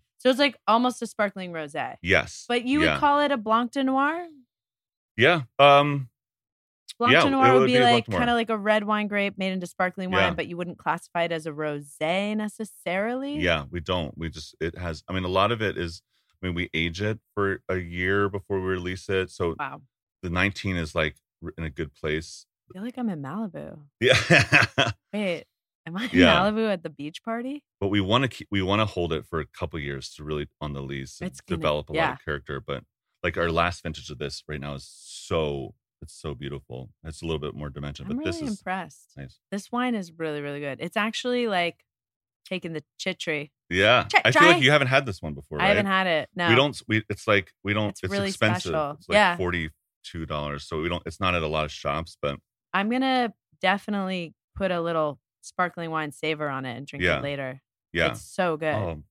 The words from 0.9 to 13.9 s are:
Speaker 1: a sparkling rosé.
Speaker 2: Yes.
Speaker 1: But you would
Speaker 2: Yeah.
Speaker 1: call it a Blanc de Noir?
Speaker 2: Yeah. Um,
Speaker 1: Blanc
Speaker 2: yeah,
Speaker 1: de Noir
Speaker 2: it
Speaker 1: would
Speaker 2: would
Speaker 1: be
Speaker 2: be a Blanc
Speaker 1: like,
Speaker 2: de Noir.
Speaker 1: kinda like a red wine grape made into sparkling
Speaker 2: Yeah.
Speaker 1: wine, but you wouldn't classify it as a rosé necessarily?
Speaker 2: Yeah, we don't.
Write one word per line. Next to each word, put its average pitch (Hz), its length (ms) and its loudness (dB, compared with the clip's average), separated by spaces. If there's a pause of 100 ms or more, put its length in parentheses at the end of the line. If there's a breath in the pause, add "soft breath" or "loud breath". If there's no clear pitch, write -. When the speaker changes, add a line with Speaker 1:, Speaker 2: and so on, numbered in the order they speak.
Speaker 1:
a 226 40 -4
sparkling 190 460 -4
rosé. 147 480 -6
Speaker 2:
Yes. - 480 0
Speaker 1:
But 240 160 0
you 269 140 2
would 311 80 4
Speaker 2:
Yeah. - 120 2
Speaker 1:
call 294 220 4
it 285 120 2
a 277 40 2
Blanc 226 360 0
de 269 120 0
Noir? 285 420 0 (920)
Speaker 2:
Yeah. 151 240 4 (160)
Um, 143 500 8 (880)
Speaker 1:
Blanc 240 140 4
Speaker 2:
yeah, - 120 8
Speaker 1:
de 277 60 4
Noir 269 180 6
Speaker 2:
it 262 40 8
Speaker 1:
would 254 80 8
Speaker 2:
would 262 60 6
Speaker 1:
be 247 60 4
Speaker 2:
be 247 40 6
a 247 40 6
Blanc 240 140 6
Speaker 1:
like, 233 120 2
Speaker 2:
de 226 60 -8
Noir. 190 80 2
Speaker 1:
kinda 240 140 2
like 226 160 0
a 226 60 0
red 214 280 2
wine 208 240 0
grape 202 280 -2
made 190 160 -2
into 185 140 -4
sparkling 185 440 -4
Speaker 2:
Yeah. 190 180 4
Speaker 1:
wine, 175 80 -2
but 165 100 -2
you 170 100 -10
wouldn't 175 220 -8
classify 170 460 -2
it 170 80 -2
as 160 120 -4
a 160 80 -6
rosé 156 800 -4
necessarily? 220 1040 -6
Speaker 2:
Yeah, 80 320 0
we 85 100 -8
don't. 87 360 -4